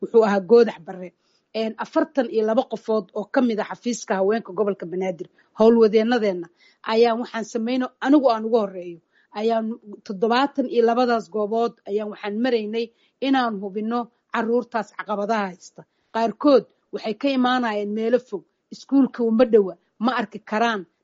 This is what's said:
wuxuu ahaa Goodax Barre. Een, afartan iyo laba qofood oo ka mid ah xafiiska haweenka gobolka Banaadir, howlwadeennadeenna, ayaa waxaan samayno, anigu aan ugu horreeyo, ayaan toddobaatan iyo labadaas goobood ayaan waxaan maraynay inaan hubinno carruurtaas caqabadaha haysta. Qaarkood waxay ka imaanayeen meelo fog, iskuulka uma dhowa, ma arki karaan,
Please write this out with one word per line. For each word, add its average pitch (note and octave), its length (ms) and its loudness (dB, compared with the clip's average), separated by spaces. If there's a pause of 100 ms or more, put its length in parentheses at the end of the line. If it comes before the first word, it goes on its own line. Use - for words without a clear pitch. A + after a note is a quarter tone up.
wuxuu A3 220 4
ahaa G3+ 160 2
Goodax G#3+ 440 4
Barre. F3+ 280 -14 (420)
Een, A3 240 -4
afartan C4+ 520 -2
iyo A3 160 0
laba A3 160 2
qofood G#3+ 520 -4
oo G#3 100 -6
ka - 160 0
mid A#3 200 0
ah F#3+ 40 -4
xafiiska A3+ 500 -6
haweenka F#3+ 380 0
gobolka G3 340 -4
Banaadir, F3+ 420 -6 (300)
howlwadeennadeenna, A3 880 4 (360)
ayaa A3+ 320 2
waxaan A3+ 280 -8
samayno, B3 420 -4 (140)
anigu C4+ 300 4
aan A3 140 -2
ugu A3+ 140 0
horreeyo, F3+ 400 -6 (340)
ayaan A3+ 340 -2 (380)
toddobaatan A#3+ 640 -2
iyo A#3 160 0
labadaas A#3 460 0
goobood A3 440 -2 (140)
ayaan G#3 220 -4
waxaan G#3 320 -10
maraynay A3+ 440 -2 (340)
inaan B3+ 400 0
hubinno G#3+ 400 -6 (320)
carruurtaas A#3 640 -2
caqabadaha G3+ 500 -4
haysta. - 360 -16 (320)
Qaarkood A3+ 500 2 (280)
waxay G#3 220 -6
ka C#4 140 -2
imaanayeen B3 640 0
meelo A3+ 260 0
fog, G3+ 240 -12 (280)
iskuulka C4 540 0
uma A3+ 200 4
dhowa, G#3+ 300 2 (240)
ma A#3 180 -2
arki A3+ 220 -6
karaan, G#3+ 480 -4 (180)